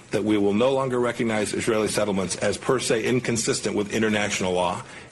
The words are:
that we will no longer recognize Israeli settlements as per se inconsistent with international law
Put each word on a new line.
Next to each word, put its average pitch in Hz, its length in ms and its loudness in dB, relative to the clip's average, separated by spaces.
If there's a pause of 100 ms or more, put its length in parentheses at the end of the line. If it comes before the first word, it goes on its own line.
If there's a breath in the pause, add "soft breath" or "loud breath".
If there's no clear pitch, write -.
(100)
that 101 140 0
we 107 120 4
will 101 160 4
no 120 200 4
longer 131 260 0
recognize 113 560 0
Israeli 107 340 0
settlements 98 480 0
as 104 220 -2
per 131 220 0
se 113 240 0
inconsistent 120 720 0
with 101 180 -4
international 104 580 0
law 90 300 0 (300 loud breath)